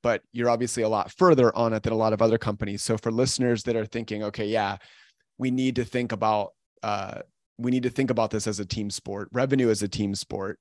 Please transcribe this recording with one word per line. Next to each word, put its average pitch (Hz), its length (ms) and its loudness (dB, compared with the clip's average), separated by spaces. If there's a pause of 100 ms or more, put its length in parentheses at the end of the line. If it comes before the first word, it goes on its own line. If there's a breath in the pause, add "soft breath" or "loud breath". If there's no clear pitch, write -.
but 117 180 0 (100)
you're 120 180 0
obviously 120 340 0
a 107 60 2
lot 107 220 0
further 139 440 6
on 113 180 2
it 110 80 -2
than 113 120 0
a 113 40 0
lot 110 160 2
of 107 80 0
other 113 160 6
companies. 104 460 -4
So 110 140 0
for 113 120 -4
listeners 120 540 0
that 120 120 -2
are 110 100 -2
thinking, 107 380 -6
"Okay, 104 240 -4
yeah, 101 300 0 (600 soft breath)
we 127 120 -2
need 127 280 0
to 120 80 -2
think 123 260 -4
about, 107 400 0 (320)
uh, 104 380 -6 (360)
we 120 140 -2
need 127 120 2
to 123 60 0
think 127 220 0
about 113 200 2
this 110 160 -2
as 104 120 -4
a 101 60 -8
team 104 240 -6
sport, 101 420 -10
revenue 127 380 2
as 107 120 2
a 104 60 -2
team 101 260 -2
sport, 98 480 -6